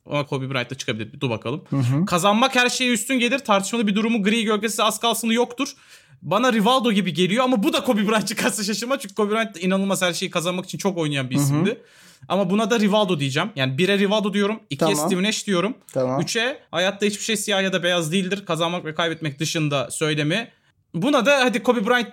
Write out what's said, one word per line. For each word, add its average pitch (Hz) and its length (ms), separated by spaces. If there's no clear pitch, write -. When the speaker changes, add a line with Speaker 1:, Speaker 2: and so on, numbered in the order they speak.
Speaker 1:
Ama 143 200
Kobe 135 240
Bryant 123 220
da 135 40
çıkabilir. 127 440
Dur 135 100
bakalım. 117 400
Speaker 2:
Hı 139 60
hı. 139 300
Speaker 1:
Kazanmak 202 500
her 247 140
şeye 247 220
üstün 254 280
gelir. 240 200
Tartışmalı 208 480
bir 202 80
durumu, 220 280
gri 220 200
gölgesi 214 400
az 214 160
kalsını 226 340
yoktur. 240 400
Bana 220 320
Rivaldo 233 380
gibi 185 220
geliyor 180 300
ama 254 200
bu 330 100
da 311 100
Kobe 214 240
Bryant 214 200
çıkarsa 220 360
şaşırma. 233 360
Çünkü 196 160
Kobe 208 180
Bryant 220 220
da 165 40
inanılmaz 190 420
her 180 120
şeyi 170 180
kazanmak 180 340
için - 120
çok 185 200
oynayan 143 320
bir 131 60
Speaker 2:
Hı 139 40
hı. 143 40
Speaker 1:
isimdi. 151 380
Ama 185 220
buna 208 220
da 233 80
Rivaldo 202 400
diyeceğim. 139 360
Yani 131 220
bire 190 220
Rivaldo 202 340
diyorum. 202 260
İkiye 156 240
Speaker 2:
Tamam. 151 160
Speaker 1:
Steve 185 140
Nash 214 240
diyorum. 190 280
Speaker 2:
Tamam. 131 280
Speaker 1:
Üçe 233 380
hayatta 190 340
hiçbir 202 180
şey 220 140
siyah 196 260
ya 190 100
da 175 100
beyaz 175 280
değildir. 196 340
Kazanmak 170 400
ve 156 100
kaybetmek 160 440
dışında 151 520
söylemi. 156 560
Buna 226 320
da 277 200
hadi 240 180
Kobe 233 240
Bryant 240 260